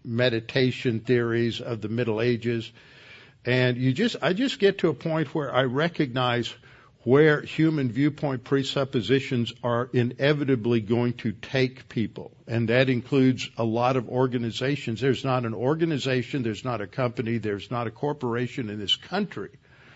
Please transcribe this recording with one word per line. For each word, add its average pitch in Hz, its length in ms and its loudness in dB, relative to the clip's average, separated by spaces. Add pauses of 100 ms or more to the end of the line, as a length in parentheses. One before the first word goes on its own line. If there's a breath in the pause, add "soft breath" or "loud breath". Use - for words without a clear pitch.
meditation 120 960 0
theories 117 580 0
of 120 220 -6
the 107 80 -6
Middle 113 320 -2
Ages. 117 500 -2 (760 loud breath)
And 123 300 2
you 131 160 2
just, 208 300 0
I 165 100 2
just 254 240 -2
get 196 220 2
to 175 100 2
a 147 60 0
point 160 400 -2
where 143 180 -4
I 131 120 4
recognize 127 840 0 (520 loud breath)
where 147 380 6
human 156 500 0
viewpoint 139 520 -2
presuppositions 135 1160 0
are 120 320 0
inevitably 127 880 2
going 117 320 0
to 117 180 -4
take - 560 -2
people. - 440 -6 (160)
And 113 220 0
that 127 200 4
includes 131 640 2
a 113 80 -2
lot 120 340 2
of 113 120 -4
organizations. 127 880 -2
There's 131 240 2
not 127 220 0
an 113 80 -4
organization, 135 880 0
there's 110 240 -4
not 117 160 -4
a 98 60 -8
company, 117 500 -2
there's 101 320 -4
not 120 160 -4
a 110 60 -6
corporation 123 800 -4
in 107 80 -8
this 98 160 0
country. - 560 -6 (440 soft breath)